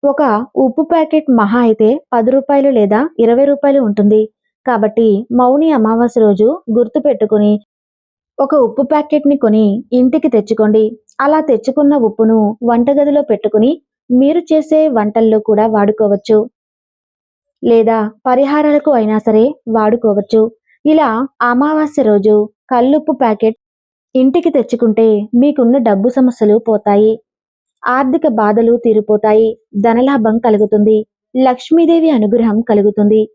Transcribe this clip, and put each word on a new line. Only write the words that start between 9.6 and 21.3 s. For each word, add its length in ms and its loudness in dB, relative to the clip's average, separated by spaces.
ఇంటికి 360 0
తెచ్చుకోండి. 480 0
అలా 200 0
తెచ్చుకున్న 440 0
ఉప్పును 320 0
వంటగదిలో 600 0
పెట్టుకుని 420 0
మీరు 400 2
చేసే 320 0
వంటల్లో 500 0
కూడా 180 0
వాడుకోవచ్చు, 600 0
లేదా 340 2
పరిహారాలకు 720 0
అయినా 260 0
సరే 180 2
వాడుకోవచ్చు. 680 0
ఇలా 240 2